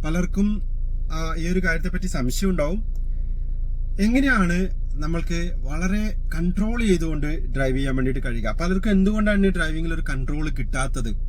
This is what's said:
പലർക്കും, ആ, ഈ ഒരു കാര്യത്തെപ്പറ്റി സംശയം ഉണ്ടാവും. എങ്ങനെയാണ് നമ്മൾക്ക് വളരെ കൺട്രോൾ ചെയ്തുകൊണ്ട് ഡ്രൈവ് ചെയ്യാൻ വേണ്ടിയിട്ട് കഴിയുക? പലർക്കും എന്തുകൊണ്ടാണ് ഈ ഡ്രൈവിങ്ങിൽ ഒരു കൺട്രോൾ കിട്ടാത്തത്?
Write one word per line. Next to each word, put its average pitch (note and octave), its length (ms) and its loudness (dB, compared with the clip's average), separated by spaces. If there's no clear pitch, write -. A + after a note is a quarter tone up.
പലർക്കും, F3+ 440 2
ആ, D#3+ 40 -2
ഈ D#3+ 140 -2
ഒരു F#3 120 2
കാര്യത്തെപ്പറ്റി E3+ 500 0
സംശയം C3+ 360 0
ഉണ്ടാവും. D#3+ 260 0
എങ്ങനെയാണ് A#3 520 2
നമ്മൾക്ക് E3 360 0
വളരെ F#3 360 0
കൺട്രോൾ F#3+ 420 0
ചെയ്തുകൊണ്ട് D#3 400 0
ഡ്രൈവ് C3 220 2
ചെയ്യാൻ C3+ 200 0
വേണ്ടിയിട്ട് C3 300 0
കഴിയുക? A2 340 -2
പലർക്കും F#3+ 340 2
എന്തുകൊണ്ടാണ് G3+ 540 4
ഈ - 80 0
ഡ്രൈവിങ്ങിൽ D#3+ 400 -2
ഒരു D#3 140 -2
കൺട്രോൾ D3 340 -2
കിട്ടാത്തത്? B2+ 520 -2